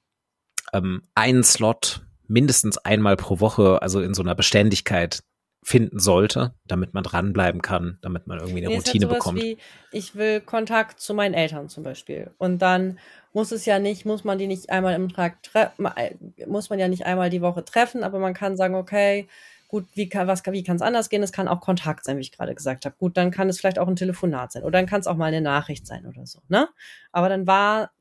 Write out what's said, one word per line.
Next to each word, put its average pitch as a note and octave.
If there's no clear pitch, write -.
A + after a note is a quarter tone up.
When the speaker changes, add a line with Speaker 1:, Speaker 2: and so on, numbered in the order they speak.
Speaker 1:
ähm, F#2
einen B2
Slot -
mindestens A#2
einmal G#2
pro F#2
Woche, G#2
also F#2+
in F#2
so G2
einer F2
Beständigkeit G2
finden -
sollte, G#2
damit -
man G2
dranbleiben F2+
kann, F2
damit F2+
man F2
irgendwie F2+
eine F2
Speaker 2:
Nee, A3
es -
hat -
Speaker 1:
Routine B3
Speaker 2:
sowas A#3+
Speaker 1:
bekommt. F#3
Speaker 2:
wie, A3+
ich G3+
will G#3+
Kontakt A3
zu -
meinen G3+
Eltern D#3
zum D3+
Beispiel. -
Und F3+
dann F#3
muss G#3+
es A3
ja G3+
nicht, G3+
muss G#3+
man G3+
die G3
nicht F#3+
einmal F#3
im F#3
Tag F3
tre-, -
ma-, E3
äh, -
muss G#3
man G3+
ja F#3
nicht F#3
einmal F3+
die F3+
Woche F3
treffen, A#3+
aber F#3+
man F#3
kann G3
sagen, F#3
okay, G3+
gut, G3+
wie G3+
kann, F#3+
was F#3
kann, F#3+
wie G3
kann's F3
anders A#3
gehen? G#3
Es F#3+
kann F#3
auch F3
Kontakt F3
sein, C#3
wie C3+
ich C3
gerade B2
gesagt C3
hab. F#3
Gut, F3+
dann F3+
kann F#3+
es F3+
vielleicht F#3+
auch F3+
ein F#3
Telefonat F3
sein A#2+
oder D#3
dann F#3
kann's F#3+
auch F#3
mal D#3+
eine D#3+
Nachricht D3
sein -
oder B2
so, -
ne? B3
Aber F3
dann F#3+
war G3+